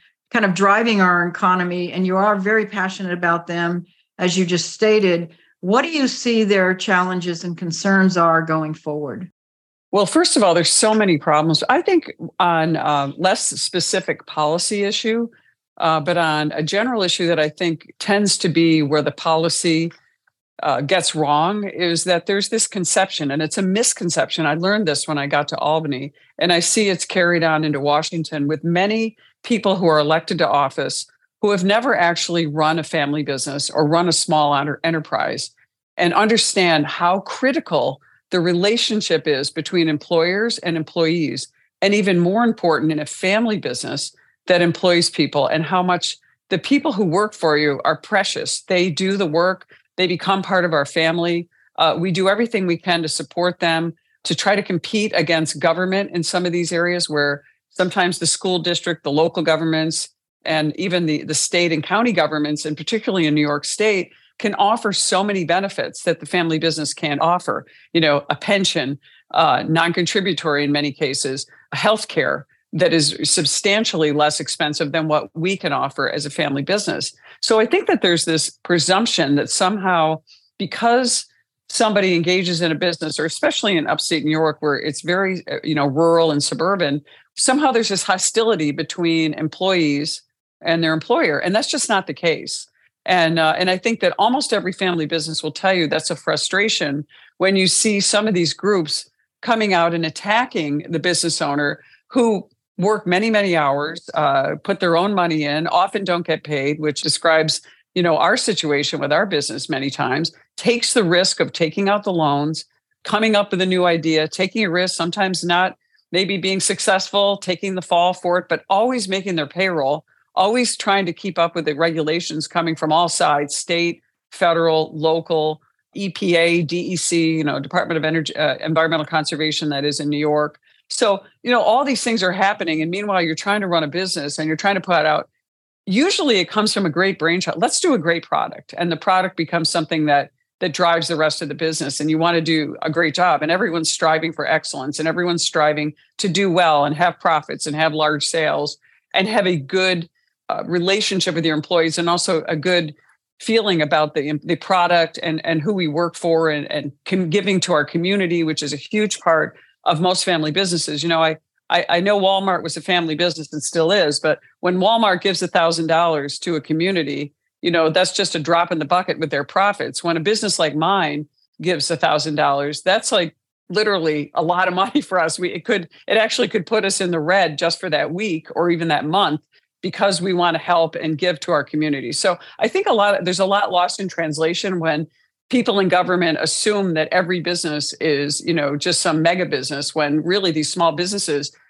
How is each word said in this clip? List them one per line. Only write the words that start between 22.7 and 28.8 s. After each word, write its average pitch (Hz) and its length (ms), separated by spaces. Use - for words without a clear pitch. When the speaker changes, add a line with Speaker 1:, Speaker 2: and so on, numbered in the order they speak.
Speaker 2:
and 151 100
it's 156 160
a 196 40
misconception. 185 840
I 147 100
learned 196 320
this 143 200
when 151 100
I 143 100
got 147 220
to - 80
Albany, 147 560
and 175 140
I 170 60
see 202 300
it's 180 160
carried 175 380
on 156 200
into 147 160
Washington 147 680
with 151 160
many 202 540